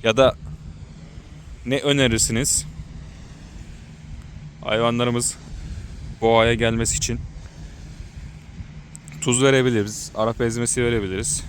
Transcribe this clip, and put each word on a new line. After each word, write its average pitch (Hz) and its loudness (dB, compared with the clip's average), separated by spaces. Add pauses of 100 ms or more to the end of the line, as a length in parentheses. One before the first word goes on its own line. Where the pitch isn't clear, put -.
ya 113 4
da 131 6 (1300)
ne 131 0
önerirsiniz? 127 4 (2000)
Hayvanlarımız 120 2 (840)
boğaya 113 8
gelmesi 113 2
için - 0 (2000)
tuz 127 2
verebiliriz, 127 4
arpa 113 2
ezmesi 117 0
verebiliriz. 107 0